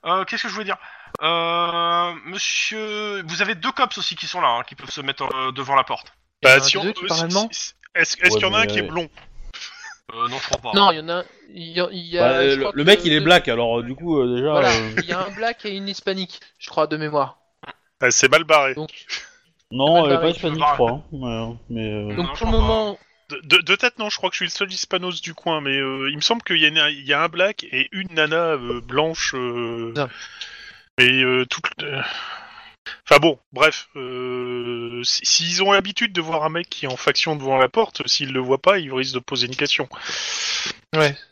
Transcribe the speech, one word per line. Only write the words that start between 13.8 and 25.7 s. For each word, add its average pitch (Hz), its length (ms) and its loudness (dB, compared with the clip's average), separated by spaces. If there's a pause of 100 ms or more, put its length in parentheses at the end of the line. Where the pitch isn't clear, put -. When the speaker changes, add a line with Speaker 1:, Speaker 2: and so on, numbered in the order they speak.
Speaker 4:
du 127 120 -8
coup, 165 240 0
euh, 123 160 2
déjà, 135 160 0
Speaker 2:
Voilà, 139 200 4
Speaker 4:
euh, 110 260 -2
Speaker 2:
il 175 80 -2
y 175 80 -8
a 185 60 -2
un 190 120 -4
black 226 340 -6
et 202 100 -6
une 196 140 -8
hispanique, 190 500 -6 (180)
je - 120 -18
crois, 151 180 0
de 151 100 -4
mémoire. 151 420 -2 (640)
Speaker 3:
Ah, 127 100 6
c'est - 180 4
mal 160 140 6
barré. 147 320 4
Speaker 2:
Donc, 156 160 -8 (800)
Speaker 4:
Non, 151 300 4
Speaker 2:
mal 156 40 4
Speaker 4:
elle 143 60 4
est 139 40 6
pas 165 60 2
Speaker 2:
barré. 165 100 2
Speaker 4:
hispanique, 160 280 -2
Speaker 1:
Mal 147 100 4
Speaker 4:
je 143 40 4
crois, 123 180 2
hein. - 200 -6
Ouais, 117 440 -6 (140)
mais, 113 220 -4
euh, 104 240 -6
Speaker 2:
Donc 175 120 -2
Speaker 1:
Non, - 80 -8
je - 40 -10
Speaker 2:
pour 226 120 2
le - 0 -
Speaker 1:
crois - 0 -
pas. 226 60 6
Speaker 2:
moment, 220 420 2 (300)
Speaker 3:
De, 147 140 -10
de, 156 180 4
de 180 140 2
tête, 240 240 -2
non, 208 100 -4
je - 80 -6
crois 185 120 -2
que - 60 -6
je - 40 -6
suis 185 60 -4
le 170 60 -8
seul 190 200 -6
hispanos 180 500 -4
du 165 120 -12
coin, 160 280 -4
mais, 139 160 -2